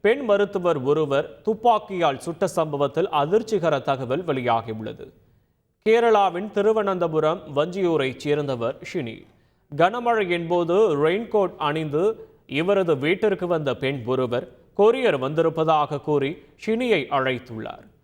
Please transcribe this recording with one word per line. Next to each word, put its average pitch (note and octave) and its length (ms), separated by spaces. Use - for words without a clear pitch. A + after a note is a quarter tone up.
பெண் B3 240
மருத்துவர் G3+ 500
ஒருவர் C#3+ 360
துப்பாக்கியால் G#3 800
சுட்ட E3+ 220
சம்பவத்தில் D#3 640
அதிர்ச்சிகர F3 520
தகவல் C3+ 400
வெளியாகியுள்ளது. A2+ 760
கேரளாவின் G#3+ 680
திருவனந்தபுரம் F#3+ 880
வஞ்சியூரைச் D#3 680
சேர்ந்தவர் C#3 540
ஷினி. A#2+ 260
கனமழையின் F#3 800
போது F3 260
ரெயின்கோட் G3 540
அணிந்து D3+ 360
இவரது F3+ 420
வீட்டிற்கு F3+ 500
வந்த D3 200
பெண் C3+ 160
ஒருவர் B2+ 340
கொரியர் A3 460
வந்திருப்பதாக D#3 800
கூறி C#3+ 240
ஷினியை A3+ 360
அழைத்துள்ளார். A#2+ 680